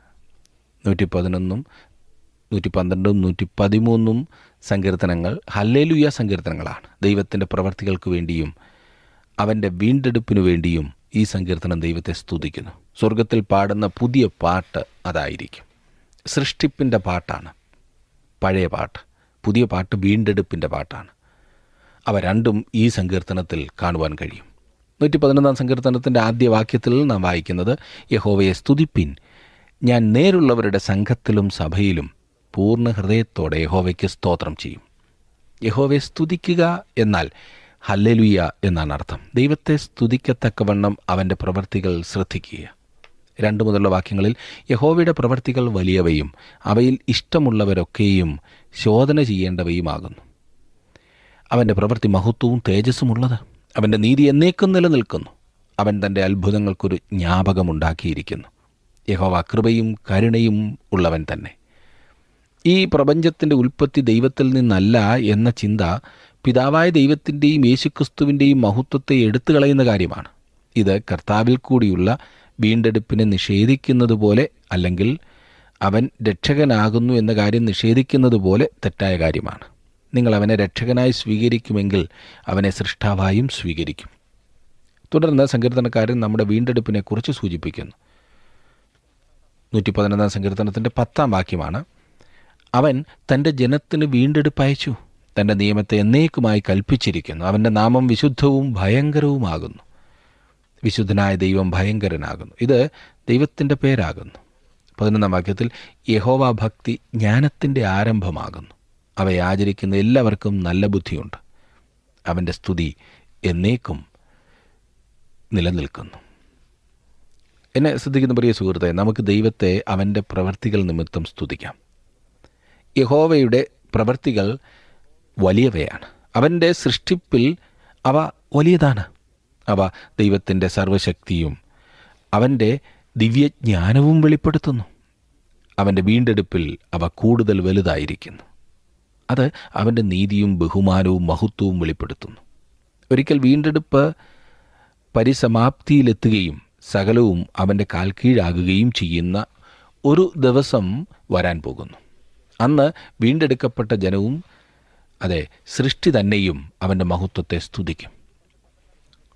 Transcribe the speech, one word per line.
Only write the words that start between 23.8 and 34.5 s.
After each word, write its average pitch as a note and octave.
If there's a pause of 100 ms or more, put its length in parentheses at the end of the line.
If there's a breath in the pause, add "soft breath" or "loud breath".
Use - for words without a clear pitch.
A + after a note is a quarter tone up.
കഴിയും. D2 (540)
നൂറ്റിപ്പതിനൊന്നാം C#3+
സങ്കീർത്തനത്തിൻ്റെ B2
ആദ്യ A#2
വാക്യത്തിൽ A2+ (120)
നാം A2
വായിക്കുന്നത്, F2+ (400 loud breath)
"യഹോവയെ G2
സ്തുതിപ്പിൻ, C#3 (720 soft breath)
ഞാൻ A#2+ (120)
നേരുള്ളവരുടെ A#2+
സംഘത്തിലും G#2
സഭയിലും E2+ (460)
പൂർണ്ണ A#2
ഹൃദയത്തോടെ F#2+
യഹോവയ്ക്ക് F2+
സ്തോത്രം E2